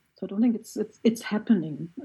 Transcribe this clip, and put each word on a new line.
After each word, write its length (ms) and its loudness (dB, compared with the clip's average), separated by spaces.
So 100 -12
I 40 -8
don't 120 0
think 140 4
it's, 200 -10
it's, 280 -6
it's 180 4
happening. 680 0